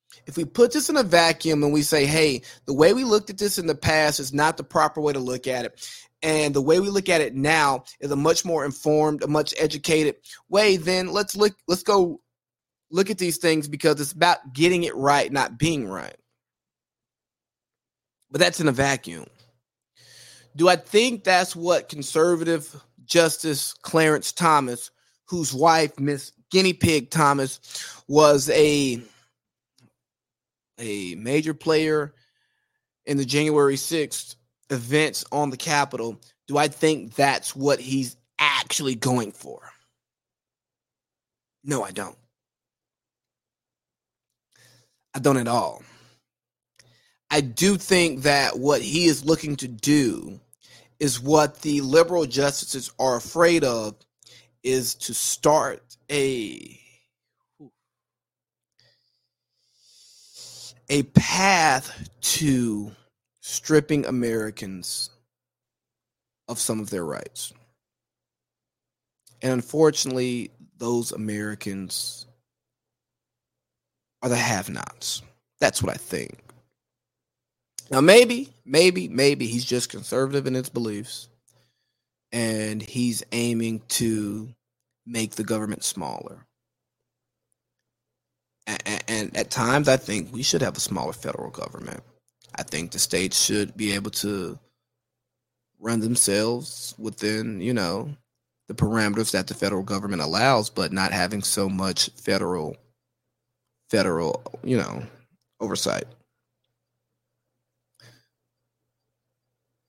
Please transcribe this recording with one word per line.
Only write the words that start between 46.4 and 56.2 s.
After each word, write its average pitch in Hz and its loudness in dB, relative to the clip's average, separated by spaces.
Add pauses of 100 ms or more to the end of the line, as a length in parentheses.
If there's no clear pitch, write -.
I 151 4
do 165 0
think 165 2
that 143 2
what 131 2
he 170 0
is 135 4
looking 151 0
to 131 -10
do 117 0 (580)
is 123 -2
what 147 2
the 143 0
liberal 165 4
justices 135 -4
are 127 2
afraid 165 4
of, 113 -2 (680)
is 127 -2
to - -10
start - 0 (140)
a, 131 -4 (800)